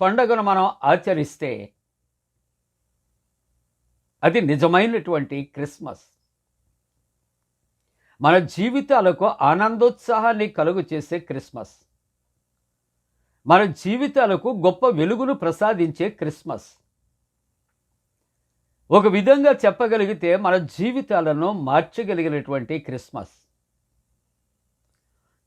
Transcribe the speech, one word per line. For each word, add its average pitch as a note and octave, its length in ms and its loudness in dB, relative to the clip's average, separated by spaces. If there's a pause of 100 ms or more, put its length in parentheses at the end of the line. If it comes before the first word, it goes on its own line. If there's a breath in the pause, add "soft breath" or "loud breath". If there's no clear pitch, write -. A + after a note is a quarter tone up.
పండుగను A3 480 2
మనం F#3+ 160 2 (260)
ఆచరిస్తే D#3+ 600 -2 (2750)
అది F3 140 2 (100)
నిజమైనటువంటి E3+ 880 0 (160)
క్రిస్మస్. C#3+ 520 -12 (2250)
మన D#3 100 6 (200)
జీవితాలకు A3 720 0 (240)
ఆనందోత్సాహాన్ని A3 960 0 (100)
కలుగు E3+ 260 -2 (100)
చేసే D#3 240 -6 (120)
క్రిస్మస్. C3 460 -14 (1700)
మన F3+ 180 6
జీవితాలకు A3 840 -2 (180)
గొప్ప F#3 200 0
వెలుగును A#3 480 -2
ప్రసాదించే F3 760 -4
క్రిస్మస్. D3+ 600 -12 (2250)
ఒక G3 160 6
విధంగా C4 460 4
చెప్పగలిగితే G#3+ 840 0
మన F#3+ 200 2
జీవితాలను F3 960 -2
మార్చగలిగినటువంటి D#3 1300 -4
క్రిస్మస్. C3 580 -14 (2000)